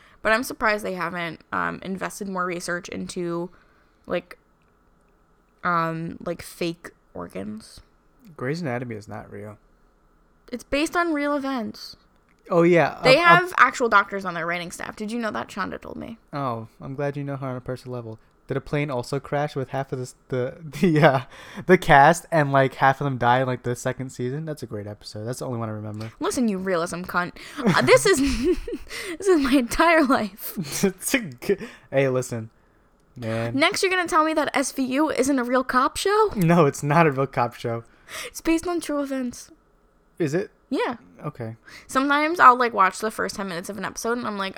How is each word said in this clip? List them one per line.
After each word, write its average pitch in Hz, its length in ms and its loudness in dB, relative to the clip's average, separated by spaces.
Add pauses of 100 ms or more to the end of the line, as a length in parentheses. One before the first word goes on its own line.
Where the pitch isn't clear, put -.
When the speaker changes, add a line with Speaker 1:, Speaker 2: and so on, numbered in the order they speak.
(220)
Speaker 1:
but 214 100 2
I'm 226 100 2
surprised 214 400 -2
they 190 120 -6
haven't, 170 480 -8 (100)
um, - 300 -4
invested 180 460 -8
more 185 180 -4
research 175 420 -6
into, 175 640 -6 (560)
like, - 320 -8 (1300)
um, 165 600 -2
like, 175 180 -8
fake - 480 -8 (240)
organs. 107 680 -12 (560)
Speaker 2:
Grey's 147 260 -4
Anatomy 123 340 -6
is 104 120 -16
not 104 220 -14
real. 104 280 -14 (960)
Speaker 1:
It's 240 120 -10
based 302 320 -2
on 349 160 0
real 285 220 -2
events. 262 640 -6 (540)
Speaker 2:
Oh, 170 120 4
yeah. 170 400 4
Speaker 1:
They 262 160 8
Speaker 2:
Uh, 339 40 2
uh, - 40 4
Speaker 1:
have 349 320 6
actual 254 300 4
doctors 202 360 2
on 175 100 -6
their 165 120 -6
writing 175 240 -6
staff. - 240 -12
Did 214 160 -8
you 240 80 -6
know 220 140 -6
that? - 160 -8
Shonda - 320 -8
told - 160 -14
me. - 220 -14 (140)
Speaker 2:
Oh, 120 360 -6 (120)
I'm 139 140 -12
glad 143 220 -4
you 143 80 -6
know 139 120 -8
her 135 120 -8
on 127 80 -8
a 127 40 -10
personal 127 340 -10
level. 113 240 -12 (280)
Did 135 100 -4
a 139 40 -4
plane 147 320 -4
also 123 260 -4
crash 147 380 -4
with 131 140 -6
half 135 220 -6
of 135 60 -6
the, 127 160 -10 (140)
the, 127 360 -4
<laughs> 147 160 -8
the, 160 240 4
uh, 135 160 6 (460)
the 185 100 8
cast 156 540 8
and, 147 220 2
like, 135 220 4
half 135 260 4
of 143 40 -4
them 135 140 -2
die 120 220 4
in, 131 80 0
like, 127 160 -4
the 123 100 -2
second 127 360 -6
season? 131 340 -6
That's 151 180 -10
a 120 40 -12
great 104 200 -10
episode. 107 380 -12
That's 123 160 -6
the 151 60 -8
only 123 120 -6
one 113 100 -4
I 107 40 -6
remember. 107 480 -10
Speaker 1:
Listen, 294 260 0
you 196 120 0
realism 175 440 -2
cunt. 180 300 -4 (260)
Uh, 233 240 2
this 415 240 8
is, 381 140 4
<laughs> 311 960 -2
this 381 80 -4
is 359 140 6
my 262 120 2
entire 320 520 6
life. 226 520 -2
Speaker 2:
<laughs> - 280 -4
It's - 300 0
a 262 80 4
g-, 180 340 -4 (340)
hey, 135 180 4
listen, 123 420 -4 (640)
man. 117 400 -4
Speaker 1:
Next, 339 260 2
you're 381 80 2
gonna 359 160 0
tell 320 180 2
me 320 100 0
that 302 220 0
S 269 140 -2
V 269 140 -4
U 269 260 0
isn't 262 300 0
a 240 40 -2
real 254 200 0
cop 262 320 0
show? 415 400 2
Speaker 2:
No, 170 300 6
it's 139 180 -2
not 156 240 6
a - 20 2
real 135 160 0
cop 120 280 -2
show. 117 280 -6 (440)
Speaker 1:
It's - 140 -14
based 330 280 0
on 349 120 -2
true 294 220 -4
events. 262 480 -6 (720)
Speaker 2:
Is 143 140 0
it? 196 180 -2 (180)
Speaker 1:
Yeah. 311 260 -2 (280)
Speaker 2:
Okay. 113 320 -10 (300)
Speaker 1:
Sometimes 294 540 0
I'll, 247 160 10
like, 240 160 0
watch 190 260 2
the 214 120 -4
first 196 260 -6
ten 196 120 -6
minutes 180 200 -8
of 214 100 -10
an 190 60 -8
episode 233 340 -4
and 233 80 -8
I'm 208 120 -8
like, 190 200 -6